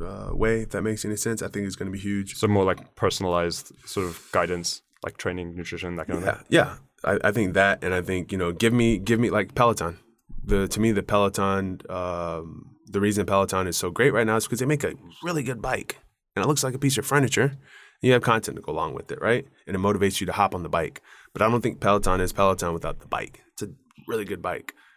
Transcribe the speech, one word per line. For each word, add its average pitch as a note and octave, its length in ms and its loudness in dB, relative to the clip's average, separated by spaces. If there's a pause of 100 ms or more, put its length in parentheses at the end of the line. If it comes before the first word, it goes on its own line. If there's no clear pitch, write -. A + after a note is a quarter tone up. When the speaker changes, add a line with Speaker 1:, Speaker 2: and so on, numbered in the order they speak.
Speaker 1:
uh, G2 300 -10
way, A2 280 2
if G#2+ 100 -10
that G2 100 -4
makes G#2+ 240 -4
any G#2 100 -4
sense, A2+ 260 -4
I F2+ 60 -4
think G2+ 180 -6
is F#2+ 100 -6
gonna G2 160 -6
be F#2+ 80 -8
huge. G2+ 360 -4
Speaker 2:
So - 120 0
more, G2+ 180 4
like, - 300 -2
personalized F2 760 0 (140)
sort F#2+ 220 -4
of E2+ 140 -12 (100)
guidance, F2 500 -2 (220)
like - 140 -10
training, F2+ 380 -6
nutrition, F2 400 -8
that E2 120 -8
kind E2+ 140 -4
Speaker 1:
Yeah, F2+ 80 -2
Speaker 2:
of - 80 -2
thing. - 120 -20
Speaker 1:
yeah. - 260 4 (300)
I, G2 200 2
I G#2 60 4
think G2+ 220 0
that, G2 300 4
and F#2 100 0
I F2+ 80 0
think, F2+ 300 -4
you G2 60 -2
know, F2 140 0
give A2 220 2
me, A#2 240 4
give A2 220 2
me, A#2 100 2
like, G2 260 -2
Peloton. G#2 440 2 (460)
The, G2 240 2
to - 100 -2
me, A2+ 120 4
the G2 120 2
Peloton, G2 760 0 (100)
um, E2+ 840 -6 (100)
the G2+ 140 -4
reason G2+ 260 2
Peloton F#2+ 420 2
is E2+ 100 -4
so F#2 140 -2
great A#2+ 220 4
right A2+ 140 2
now A2 80 2
is A2 120 0
'cause A#2+ 120 -4
they B2+ 60 -2
make D3+ 180 0
a F2+ 100 -2 (300)
really E3 200 -4
good A#2 180 -6
bike, - 380 -6 (360)
and G2 80 0
it A2+ 40 2
looks C#3+ 160 2
like C3 100 -2
a C3+ 60 -8
piece C3+ 180 2
of G#2 80 -2
furniture. C3+ 520 2 (440)
You B2+ 100 6
have B2 100 6
content A2+ 360 0
to - 40 -12
go - 120 -6
along D#2 220 -2
with - 160 -12
it, - 100 -8
right? A2+ 260 0 (180)
And F#2+ 100 -4
it F#2+ 40 -2
motivates G2 400 2
you F#2+ 80 -4
to F2 60 -4
hop G2+ 200 2
on F2+ 100 -6
the D#2+ 60 -8
bike. E2 320 -4 (300)
But F#2 100 -4
I A2 80 6
don't A#2+ 120 2
think - 180 -4
Peloton G2+ 400 4
is F2+ 140 -2
Peloton F#2+ 400 2
without D#2+ 260 -6
the - 80 -20
bike. - 340 -8 (120)
It's - 100 -14
a G#2 60 -10 (400)
really A2 160 -4
good F#2+ 160 -10
bike. F2 320 -8 (240)